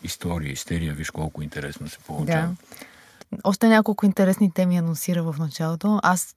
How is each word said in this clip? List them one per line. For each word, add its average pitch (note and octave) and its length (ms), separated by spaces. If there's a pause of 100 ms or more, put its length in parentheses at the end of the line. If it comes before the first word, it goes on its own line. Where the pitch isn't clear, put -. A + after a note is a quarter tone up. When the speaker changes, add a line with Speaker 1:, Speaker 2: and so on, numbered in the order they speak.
Speaker 1:
история, E2+ 480
истерия. E2 420
Виж D2 160
колко D2+ 320
интересно C#3+ 460
се - 100
получава. D#3+ 500
Speaker 2:
Да. - 960
Още G#3 240
няколко A3 380
интересни F#3+ 460
теми F3+ 240
анонсира E3+ 460
в D#3+ 160
началото. E3 640
Аз F3+ 340